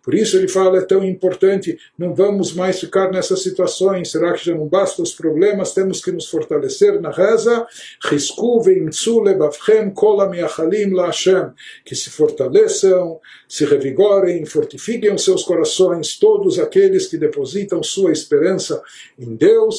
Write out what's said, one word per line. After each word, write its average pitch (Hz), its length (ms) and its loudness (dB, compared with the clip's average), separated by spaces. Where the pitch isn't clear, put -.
Por - 100 -6
isso 208 220 0
ele 185 140 2
fala, 185 300 2
é - 20 -2
tão 190 200 2
importante, 185 760 0
não 170 160 -6
vamos 196 400 0
mais 185 240 -2
ficar 190 320 -2
nessas 185 320 -2
situações, 185 680 -2
será 165 220 0
que - 100 -6
já 170 100 -2
não 151 140 -4
basta 185 340 0
os 165 120 -6
problemas? 180 600 0
Temos 190 300 -2
que 185 80 -6
nos 170 180 -8
fortalecer 185 680 0
na 160 100 -6
reza, 226 560 2
Risku 220 580 0
veimtsu 185 600 2
levavchem 196 680 2
kol 208 280 2
hamiachalim 180 720 -2
la 180 120 0
Hashem, 175 460 0
que 131 100 -14
se - 140 -10
fortaleçam, 165 1080 2
se - 160 -4
revigorem, 160 840 2
fortifiquem 202 680 -4
os 175 100 -4
seus 180 200 2
corações, 170 760 0
todos 196 400 2
aqueles 190 480 2
que 160 100 -8
depositam 151 640 -4
sua 185 300 -2
esperança 160 720 0
em 120 180 -12
Deus, 170 180 4